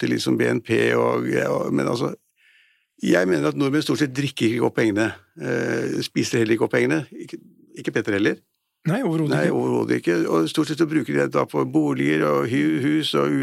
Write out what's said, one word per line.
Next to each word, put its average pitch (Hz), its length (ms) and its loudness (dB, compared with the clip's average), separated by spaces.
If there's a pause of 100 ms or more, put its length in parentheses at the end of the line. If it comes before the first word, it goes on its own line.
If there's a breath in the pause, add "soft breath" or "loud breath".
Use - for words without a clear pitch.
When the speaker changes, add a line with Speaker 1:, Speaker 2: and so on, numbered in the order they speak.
Speaker 1:
til - 100 -2
liksom 123 240 0
B 120 160 0
N 123 80 0
P 117 160 -2 (240)
og, 120 300 0 (180)
og, 139 240 -2
men 143 160 0
altså, 139 220 -2 (920 soft breath)
jeg 185 300 2
mener 151 240 2
at - 20 -8
nordmenn 143 300 0
stort 139 160 -2
sett 139 160 -2
drikker 135 400 -2
ikke 123 100 0
opp - 140 -4
pengene, 110 240 2 (340)
eh, 127 540 -4 (100)
spiser 127 380 0
heller 113 160 2
ikke 123 80 2
opp - 80 -4
pengene. 135 320 0 (180)
Ikke, - 160 -14 (400)
ikke - 160 -6
Petter 107 220 0
heller. 139 240 0 (420)
Speaker 2:
Nei, 165 160 0
overhodet 160 320 0
Speaker 1:
Nei, 151 160 2
Speaker 2:
ikke. - 80 2
Speaker 1:
overhodet 123 460 0
ikke. 170 140 0 (120)
Og 160 240 2
stort 151 160 0
sett 151 160 -2
så 151 80 0
bruker 147 240 0
de 143 60 4
det 135 160 0
da 135 100 2
på - 240 -2
boliger 147 560 2
og 143 240 2
hu-, 139 320 0
hus 151 320 0
og - 160 2 (120)